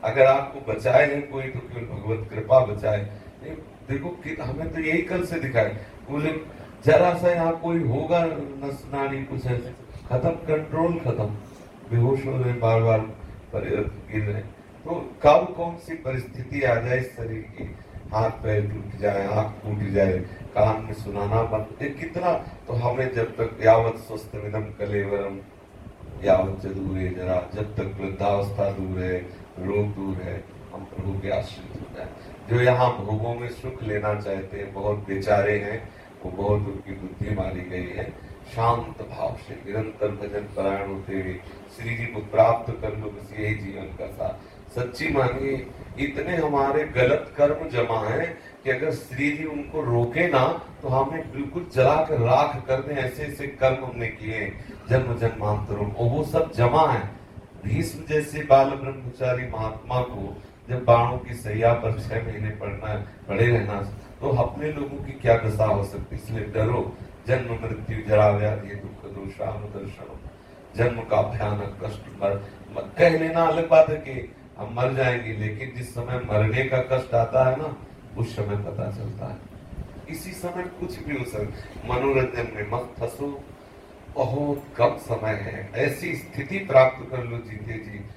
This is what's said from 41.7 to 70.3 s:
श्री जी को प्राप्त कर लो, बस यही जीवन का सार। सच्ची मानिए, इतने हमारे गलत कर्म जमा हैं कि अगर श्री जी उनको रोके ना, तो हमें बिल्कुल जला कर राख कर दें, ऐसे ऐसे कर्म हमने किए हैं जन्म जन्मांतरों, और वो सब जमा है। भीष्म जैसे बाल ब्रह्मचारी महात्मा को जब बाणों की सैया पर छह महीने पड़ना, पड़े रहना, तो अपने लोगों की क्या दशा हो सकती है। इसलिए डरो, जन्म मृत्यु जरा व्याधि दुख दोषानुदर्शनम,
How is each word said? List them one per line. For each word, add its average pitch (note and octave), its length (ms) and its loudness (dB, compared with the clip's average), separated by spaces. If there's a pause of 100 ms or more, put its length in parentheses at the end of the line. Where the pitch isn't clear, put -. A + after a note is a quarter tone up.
श्री A#2 180 -4
जी A#2 100 -4
को G#2+ 140 -6
प्राप्त G#2 600 2
कर G#2+ 160 -4
लो, G#2+ 100 -6
बस - 320 -12
यही G#2+ 160 0
जीवन G2 300 -8
का - 220 -10
सार। - 320 -6 (360)
सच्ची B2 340 -4
मानिए, C3+ 580 0 (320)
इतने C#3+ 360 -2
हमारे D3 480 2
गलत B2+ 540 2
कर्म D3 320 4
जमा A#2 300 0 (100)
हैं D#3+ 280 -2 (260)
कि C3+ 60 -2
अगर C#3 220 0
श्री C#3 400 -2
जी D#3 120 -4
उनको D3+ 380 -4
रोके A#2+ 460 2
ना, B2+ 200 4 (340)
तो C3 60 -6
हमें C#3 440 0
बिल्कुल C#3+ 440 -6
जला C3+ 200 6
कर D#3 240 2
राख - 480 4
कर C3 140 2
दें, C#3+ 140 -4
ऐसे - 280 -2
ऐसे C#3+ 240 -6
कर्म C3 380 2
हमने A#2 220 -4
किए A2 280 -6
हैं G2+ 300 -6 (240)
जन्म B2 260 4
जन्मांतरों, G#2 760 0
और A#2+ 180 2
वो D3+ 140 2
सब - 300 2
जमा C3+ 380 6
है। G#2 180 -2 (560)
भीष्म B2+ 400 -2
जैसे D3+ 380 0
बाल C3+ 260 8
ब्रह्मचारी B2+ 800 -2
महात्मा - 540 -4
को G2 360 -6 (320)
जब B2 160 -2
बाणों A#2+ 320 8
की - 160 -8
सैया A2+ 400 4
पर - 260 0
छह A2+ 240 -2
महीने G#2 260 -4
पड़ना, G#2 440 -6 (340)
पड़े A2+ 200 4
रहना, G#2 340 2 (400)
तो C3+ 80 0
अपने D3 420 0
लोगों C#3 340 -6
की C3 60 -10
क्या A#2 260 4
दशा G#2+ 280 2
हो G2+ 180 4
सकती - 320 -8
है। A#2 80 -8
इसलिए A2+ 220 -6
डरो, A2+ 520 0 (300)
जन्म B2 240 2
मृत्यु A2 560 -6
जरा G#2 220 8
व्याधि G2+ 460 0
दुख - 360 -12
दोषानुदर्शनम, G2+ 1160 -10 (460)